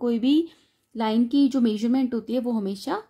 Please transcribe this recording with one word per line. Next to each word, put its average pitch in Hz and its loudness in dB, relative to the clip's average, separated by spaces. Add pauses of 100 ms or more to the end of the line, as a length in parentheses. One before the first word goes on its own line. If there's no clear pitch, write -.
कोई 233 0
भी 294 2 (480)
लाइन 226 0
की 285 4
जो 254 0
मेजरमेंट 233 0
होती 220 -6
है 254 -2
वो 240 -4
हमेशा 220 -4